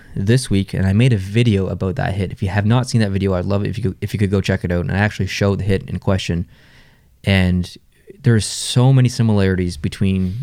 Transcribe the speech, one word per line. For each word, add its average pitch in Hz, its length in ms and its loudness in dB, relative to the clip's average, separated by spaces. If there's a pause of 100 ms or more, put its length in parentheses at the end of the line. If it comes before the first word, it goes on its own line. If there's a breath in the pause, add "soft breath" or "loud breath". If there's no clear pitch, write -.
(160)
this 113 320 0
week, 98 240 0
and 92 140 0
I 95 60 2
made 120 200 4
a 104 60 2
video 98 480 2
about 92 300 -4
that 90 180 -2
hit. 92 180 -4
If - 100 -12
you 95 60 0
have 101 180 0
not 123 220 2
seen 120 140 0
that 101 80 -2
video, 95 240 0
I'd 90 100 -2
love 101 200 0
it 101 40 -2
if 98 80 -6
you - 80 -8
could, 95 160 -2
if 101 140 -8
you 95 40 -2
could 101 120 0
go 98 100 2
check 95 240 -2
it 90 80 -2
out. 87 80 0
And - 120 -4
I 92 60 -2
actually 101 280 0
showed 98 320 0
the 90 60 -4
hit 95 240 0
in 92 100 -6
question. 90 500 -2 (760 soft breath)
And 90 520 2 (460)
there's 113 240 4
so - 460 2
many 127 160 4
similarities 95 680 0
between 95 680 -2